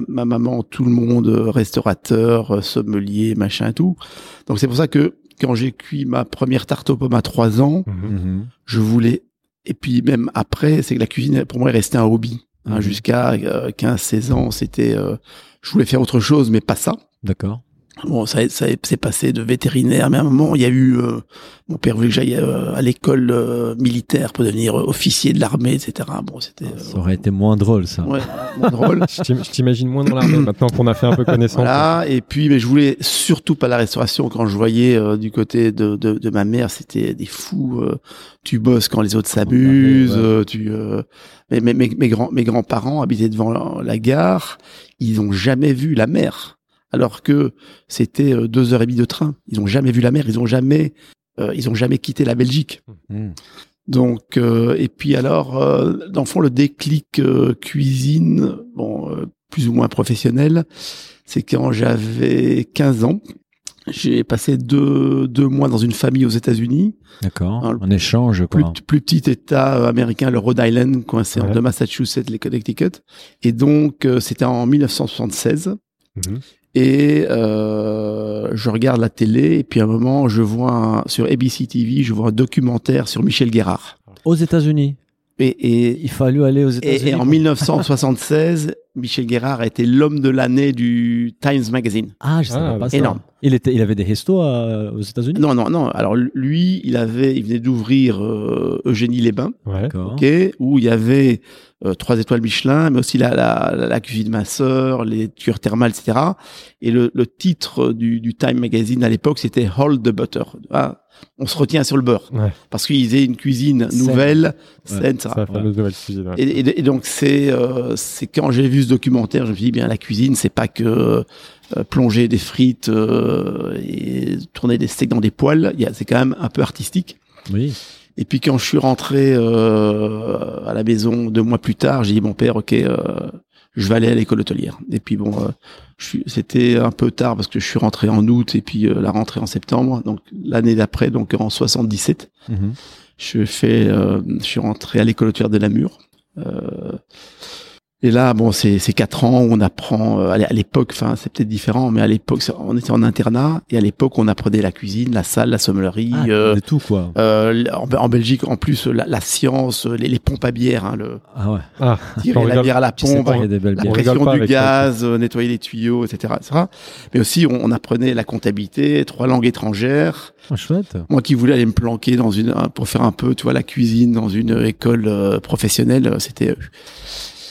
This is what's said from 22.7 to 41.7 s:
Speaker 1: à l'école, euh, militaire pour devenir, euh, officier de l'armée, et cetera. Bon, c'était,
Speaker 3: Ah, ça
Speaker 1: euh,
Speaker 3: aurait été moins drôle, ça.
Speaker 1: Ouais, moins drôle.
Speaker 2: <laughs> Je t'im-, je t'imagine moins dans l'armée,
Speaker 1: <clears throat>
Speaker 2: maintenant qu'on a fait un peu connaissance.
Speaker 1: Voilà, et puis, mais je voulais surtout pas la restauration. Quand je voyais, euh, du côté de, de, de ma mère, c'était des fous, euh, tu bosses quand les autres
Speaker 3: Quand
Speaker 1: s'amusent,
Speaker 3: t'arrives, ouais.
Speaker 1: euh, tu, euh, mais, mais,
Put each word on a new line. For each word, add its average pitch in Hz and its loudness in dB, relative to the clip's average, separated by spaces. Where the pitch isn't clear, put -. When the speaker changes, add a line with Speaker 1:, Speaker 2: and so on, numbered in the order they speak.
Speaker 1:
à - -4
l'école, 123 2
euh, 120 -2
militaire 120 -2
pour 123 0
devenir, 110 0
euh, 120 0
officier - 0
de - 2
l'armée, 123 0
et 139 -2
cetera. - -10
Bon, 120 -14
c'était, - -14
Speaker 3:
Ah, - -14
ça - -10
Speaker 1:
euh, - -4
Speaker 3:
aurait 90 0
été 95 -2
moins 101 2
drôle, 101 2
ça. 85 -6
Speaker 1:
Ouais, 131 -2
moins 214 0
drôle. 123 2
Speaker 2:
<laughs> - -2
Je - -8
t'im-, 127 -2
je - -14
t'imagine 127 0
moins 139 -2
dans 135 2
l'armée, 156 2
Speaker 1:
<clears throat> - 4
Speaker 2:
maintenant 123 0
qu'on 120 0
a 113 2
fait - -2
un 120 4
peu 127 2
connaissance. 117 0
Speaker 1:
Voilà, 156 2
et 131 0
puis, 147 0
mais 139 6
je 113 0
voulais 139 4
surtout - 0
pas 127 -2
la 123 0
restauration. 120 -2
Quand 113 -2
je 101 -2
voyais, 117 4
euh, 107 2
du 107 -4
côté 113 0
de, 104 0
de, 107 0
de 110 -4
ma 101 0
mère, 117 -2
c'était - -6
des - -10
fous, - -6
euh, - -2
tu - -4
bosses 113 2
quand - -2
les 107 0
autres 107 -2
Speaker 3:
Quand 107 0
Speaker 1:
s'amusent, 131 4
Speaker 3:
t'arrives, 113 2
ouais. 110 4
Speaker 1:
euh, 107 4
tu, 107 -8
euh, 107 -4
mais, 123 2
mais, 120 2